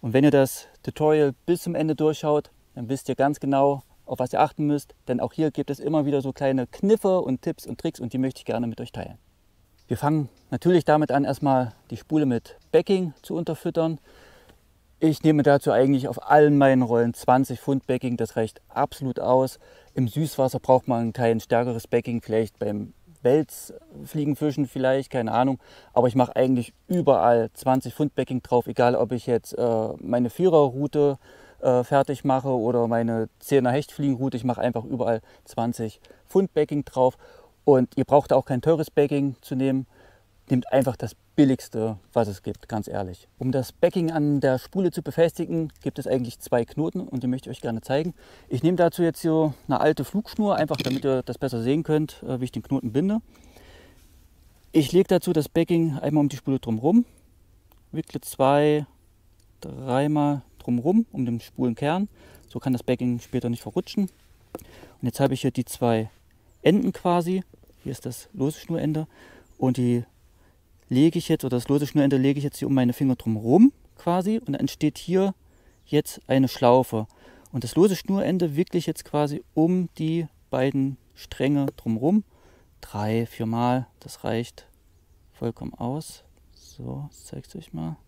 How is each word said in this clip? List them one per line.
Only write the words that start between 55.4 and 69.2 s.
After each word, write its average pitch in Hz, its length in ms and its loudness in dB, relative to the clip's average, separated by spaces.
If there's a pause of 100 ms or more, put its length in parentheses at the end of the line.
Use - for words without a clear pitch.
Backing 165 500 0
einmal 147 220 0
um 143 100 2
die 139 60 -10
Spule 135 240 -4
drumherum, 139 460 2 (880)
wickle 151 260 -8
zwei-, 147 680 2 (760)
dreimal 139 800 -2 (180)
drumherum 156 540 0
um 131 120 -4
den 117 140 -4
Spulenkern. 143 680 -4 (400)
So 117 100 -10
kann 131 140 -2
das 120 100 -4
Backing 123 380 -2
später 120 280 -6
nicht 117 120 -6
verrutschen. 185 480 -4 (920)
Und - 20 -12
jetzt 123 180 -4
habe 135 120 2
ich 131 80 -6
hier 135 100 0
die 123 140 -4
zwei 113 440 -2 (520)
Enden 196 300 2
quasi. 175 540 -2 (380)
Hier 139 80 -10
ist - 140 -14
das - 260 -12
lose 151 280 -4
Schnurende 156 480 -4 (500)